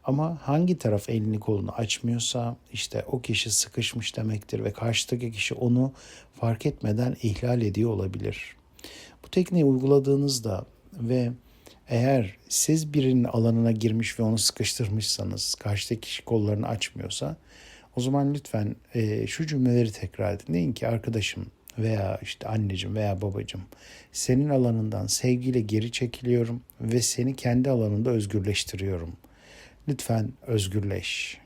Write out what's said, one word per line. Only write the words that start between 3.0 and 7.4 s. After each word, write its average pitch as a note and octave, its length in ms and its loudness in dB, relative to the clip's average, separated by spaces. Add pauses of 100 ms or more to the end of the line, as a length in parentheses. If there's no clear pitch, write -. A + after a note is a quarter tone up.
o B2 140 -2
kişi A2 300 -2
sıkışmış - 680 -2
demektir A2 460 -4
ve G#2+ 100 -2
karşıdaki A#2 580 -2
kişi - 220 -4
onu B2+ 380 2 (480)
fark A#2 260 0
etmeden B2 560 0
ihlal A#2+ 400 0